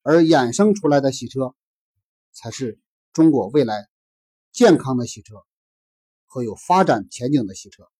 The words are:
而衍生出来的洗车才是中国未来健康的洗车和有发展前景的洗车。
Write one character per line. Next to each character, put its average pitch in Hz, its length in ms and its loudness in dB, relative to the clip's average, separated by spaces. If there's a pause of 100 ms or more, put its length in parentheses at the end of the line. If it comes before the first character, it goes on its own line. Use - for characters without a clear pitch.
而 165 220 4
衍 156 300 2
生 208 220 2
出 180 140 -4
来 143 140 2
的 135 100 0
洗 120 160 -12
车 131 260 -8 (760)
才 - 180 -16
是 113 300 -12 (320)
中 160 180 4
国 113 180 -2
未 139 140 0
来 107 280 -6 (640)
健 202 260 4
康 131 180 -6
的 120 100 -4
洗 - 140 -16
车 104 240 -20 (800)
和 - 180 -10
有 110 120 -6
发 185 280 0
展 123 280 0
前 123 200 -6
景 135 160 0
的 95 80 -12
洗 - 140 -18
车。 - 300 -20